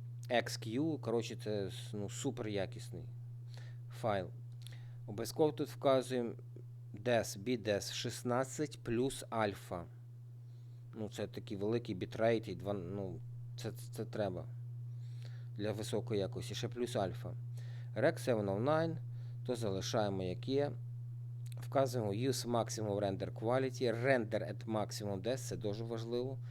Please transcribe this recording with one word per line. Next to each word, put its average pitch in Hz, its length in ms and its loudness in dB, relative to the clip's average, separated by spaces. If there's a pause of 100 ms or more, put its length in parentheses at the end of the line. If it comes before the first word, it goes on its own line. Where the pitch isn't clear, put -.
(300)
X 120 380 4
Q, 139 320 2
коротше, 117 360 2
це, 101 360 0 (220)
ну, 104 160 -2
супер 120 380 -2
якісний 95 560 -2 (840)
файл. 101 380 2 (800)
Обов'язково 117 460 2
тут 143 180 -2
вказуємо 123 640 4 (600)
des, 113 460 2
біт 107 280 0
des 101 260 2
шістнадцять 127 920 0
плюс 120 460 2
альфа. 101 560 0 (1080)
Ну, 107 140 -2
це 104 180 -4
такий 104 300 -6
великий 113 380 2
бітрейт, 113 520 4
і 98 80 -4
два, 101 180 -2
ну, 95 460 -4 (360)
це, 110 160 -4
це, - 220 -8
це 113 120 -4
треба 92 400 0 (1120)
для 104 140 0
високої 107 480 0
якості. 95 360 -2
Ще 120 120 -2
плюс 120 280 0
альфа. - 380 0 (600)
Rec 143 320 4
seven 107 180 4
oh 98 180 2
nine, 160 340 4 (500)
то 123 80 2
залишаємо, 98 680 2
як 90 260 -2
є. 143 220 4 (880)
Вказуємо 123 520 4
Use 120 360 2
Maximum 110 520 2
Render 98 320 2
Quality, 123 720 2
Render 113 500 4
at - 120 -6
Maximum 104 560 0
Depth, 120 160 2
це 98 200 -4
дуже 104 260 0
важливо 117 540 -2 (140)